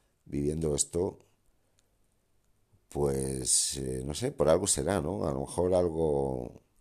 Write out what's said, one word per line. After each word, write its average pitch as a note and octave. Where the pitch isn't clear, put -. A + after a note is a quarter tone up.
viviendo D2+
esto, E2+
pues, C2+
eh, B1+
no D2
sé, B2
por D2
algo F#2
será, F2
¿no? F#2
A D2+
lo C2+
mejor F2
algo, D2